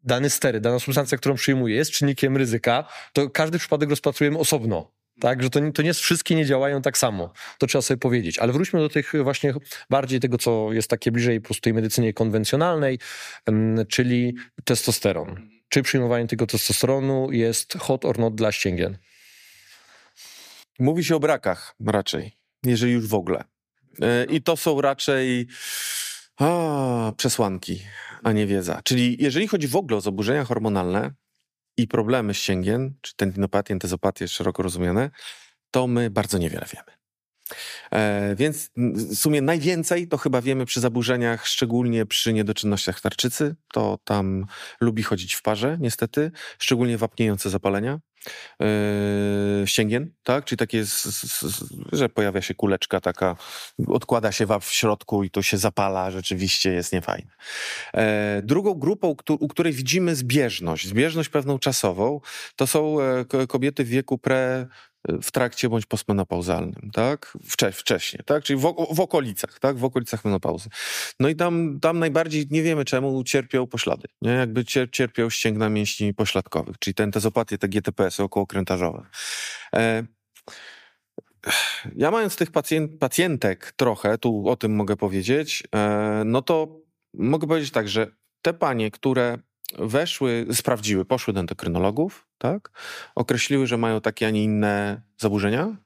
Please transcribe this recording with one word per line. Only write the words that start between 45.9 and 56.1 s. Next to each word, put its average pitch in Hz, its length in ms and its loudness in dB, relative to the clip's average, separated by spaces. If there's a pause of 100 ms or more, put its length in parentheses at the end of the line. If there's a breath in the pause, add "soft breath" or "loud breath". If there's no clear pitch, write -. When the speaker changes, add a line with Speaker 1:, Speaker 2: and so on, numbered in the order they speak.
Speaker 2:
Szczególnie 120 380 2
wapniejące 107 520 0
zapalenia, 101 500 0 (640 loud breath)
e, 101 1040 2
ścięgien, 117 440 0 (120)
tak? 135 220 0
Czyli 120 120 -4
takie, 110 280 0
z, - 180 -4
z, - 380 -6
z, - 220 -6 (300)
że 135 160 2
pojawia 98 320 0
się - 140 -6
kuleczka 98 460 0
taka, 90 340 0 (520 loud breath)
odkłada 113 440 2
się 110 140 0
wap 101 180 2
w - 100 -6
środku 104 500 0
i 92 60 -2
to 101 120 -2
się 101 160 0
zapala, 95 540 0